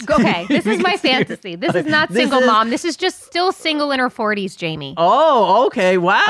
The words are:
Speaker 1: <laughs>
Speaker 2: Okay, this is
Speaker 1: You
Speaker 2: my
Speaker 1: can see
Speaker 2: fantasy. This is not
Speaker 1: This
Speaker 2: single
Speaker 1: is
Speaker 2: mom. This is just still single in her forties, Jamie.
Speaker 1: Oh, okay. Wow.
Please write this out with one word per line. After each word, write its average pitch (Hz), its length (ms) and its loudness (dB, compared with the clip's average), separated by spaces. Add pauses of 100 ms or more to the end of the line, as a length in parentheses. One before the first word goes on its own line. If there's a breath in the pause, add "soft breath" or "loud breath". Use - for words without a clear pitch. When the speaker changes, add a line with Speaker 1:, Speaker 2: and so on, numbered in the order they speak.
Speaker 1:
<laughs> - 40 -12
Speaker 2:
Okay, 214 400 0
this 320 160 0
is 320 120 0
Speaker 1:
You 339 60 -2
Speaker 2:
my 359 80 2
Speaker 1:
can 392 80 -2
see 320 100 -2
Speaker 2:
fantasy. 226 460 -4
This 285 200 -4
is 320 100 -2
not 311 240 0
Speaker 1:
This 185 80 -2
Speaker 2:
single 262 220 0
Speaker 1:
is 254 80 2
Speaker 2:
mom. 220 220 2
This - 140 -4
is 339 140 -4
just - 260 -4
still 359 300 -2
single 294 400 -4
in 262 60 -2
her 247 100 -2
forties, 208 480 -6
Jamie. 156 400 -8
Speaker 1:
Oh, 226 680 4
okay. 190 300 2
Wow. 185 320 2